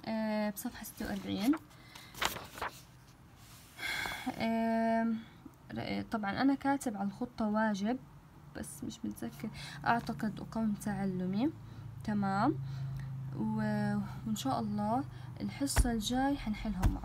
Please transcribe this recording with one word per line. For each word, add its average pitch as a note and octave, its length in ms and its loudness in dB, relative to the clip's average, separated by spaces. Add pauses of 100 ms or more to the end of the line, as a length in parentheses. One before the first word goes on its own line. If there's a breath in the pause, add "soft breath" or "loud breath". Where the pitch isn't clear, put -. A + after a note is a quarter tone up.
آه، G#3+ 440 2
بصفحة - 340 -6
ستة - 220 -8
وأربعين. G3 480 2 (2750 loud breath)
آم، A3+ 800 4 (560 loud breath)
ر-، G3+ 280 -2
طبعًا G3+ 400 0
أنا C#4 120 6
كاتب C4+ 420 2
على G3 120 0
الخطة A3+ 400 -2
واجب، G#3+ 500 2 (580)
بس - 280 -8
مش A3 200 -6
متذكر، A3 440 -6 (380 loud breath)
أعتقد A3+ 540 0
أقوم A3 320 0
تعلمي. G3 800 0 (540 loud breath)
تمام، G#3 500 4 (840 loud breath)
و-، G#3+ 600 2 (300 loud breath)
وإن A3 100 0
شاء C4 240 0
الله G#3 440 2 (360 loud breath)
الحصة A#3+ 520 2
الجاي B3+ 440 2
حنحلهم G3+ 580 0
مع - 100 -4